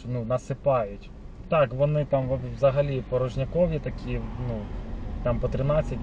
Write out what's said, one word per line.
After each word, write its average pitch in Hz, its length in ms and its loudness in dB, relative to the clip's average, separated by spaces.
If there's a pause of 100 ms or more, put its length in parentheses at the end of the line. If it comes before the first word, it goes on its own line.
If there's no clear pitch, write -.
(120)
ну, 120 120 -2
насипають. 123 880 0 (380)
Так, 143 240 4
вони 147 320 2
там 131 240 2
в-, 127 280 -2
взагалі 139 540 4
порожнякові 135 680 2
такі, 123 420 -4 (280)
ну, 113 60 -2 (680)
там 120 160 2
по 123 100 0
тринадцять, 135 540 2